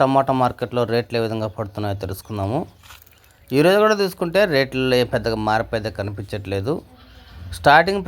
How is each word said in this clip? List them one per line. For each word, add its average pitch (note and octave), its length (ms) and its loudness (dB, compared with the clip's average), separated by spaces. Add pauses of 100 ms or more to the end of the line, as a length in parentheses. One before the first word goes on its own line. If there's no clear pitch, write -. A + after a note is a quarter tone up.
టమాటా C3+ 400 2
మార్కెట్లో B2 420 -2 (100)
రేట్లు A#2 260 -2
ఏ - 60 0
విధంగా A2 320 -4
పడుతున్నాయో G#2 480 -6
తెలుసుకుందాము. G2+ 540 -6 (1000)
ఈరోజు F3+ 260 6
కూడా G#3+ 160 4
తీసుకుంటే F3+ 400 -2 (140)
రేట్లలో C3 480 2
ఏ - 100 0
పెద్దగా A2+ 260 -2 (100)
మార్పు A2+ 280 0
అయితే G#2+ 220 -6
కనిపించట్లేదు. G2+ 760 -6 (840)
స్టార్టింగ్ E3+ 500 4